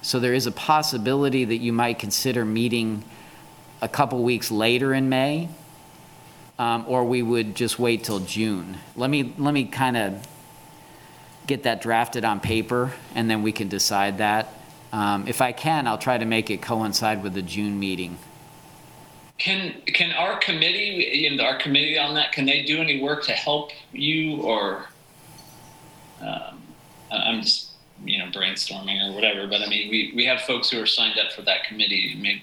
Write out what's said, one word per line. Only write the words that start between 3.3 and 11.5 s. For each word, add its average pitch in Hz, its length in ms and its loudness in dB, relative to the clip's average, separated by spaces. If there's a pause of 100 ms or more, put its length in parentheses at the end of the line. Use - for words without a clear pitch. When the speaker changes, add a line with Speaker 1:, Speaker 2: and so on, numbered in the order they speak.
Speaker 1:
a 117 80 -4
couple 127 340 -2
weeks 117 280 0
later 120 420 2
in 135 160 2
May, 147 400 0 (1080)
um, 117 280 0
or 127 180 2
we 123 180 2
would 113 320 2
just 117 240 -2
wait 117 260 4
till 104 140 0
June. 95 580 -2 (200)
Let 123 120 0
me, 139 300 0
let 147 160 2
me 135 100 2
kinda 113 560 0 (1300)
get 139 160 -2